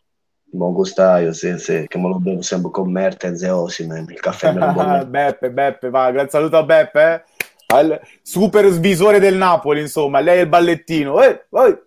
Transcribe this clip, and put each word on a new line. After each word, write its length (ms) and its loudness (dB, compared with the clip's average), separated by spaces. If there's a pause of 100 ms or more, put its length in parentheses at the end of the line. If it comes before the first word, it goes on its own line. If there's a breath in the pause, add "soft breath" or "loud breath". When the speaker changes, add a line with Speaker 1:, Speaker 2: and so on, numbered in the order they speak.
(420)
Speaker 1:
buon 300 -6
gustaio, 600 2
sì, 260 -6
sì, 280 -6
che 120 -12
me 100 -4
lo 100 -4
bevo 240 -4
sempre 300 -6
con 180 -6
Mertens 540 -4
e 60 -4
Osimhen, 600 -6
il 80 -20
caffè 340 -4
me 140 -2
lo 60 -2
Speaker 2:
<laughs> 100 -2
Speaker 1:
bevo. 240 -2
Speaker 2:
Beppe, 460 -4
Beppe, 380 -4
va, 200 0
grazie, 200 -2
saluto 260 0
a 80 4
Beppe, 500 2
eh. 80 -10 (460 loud breath)
Al 320 2 (220 soft breath)
super 460 2
svisore 500 2
del 160 4
Napoli, 460 0
insomma, 400 -2
lei 180 4
è 40 2
il 60 0
ballettino. 680 0
Oi, 220 4 (140)
oi, 260 2 (100)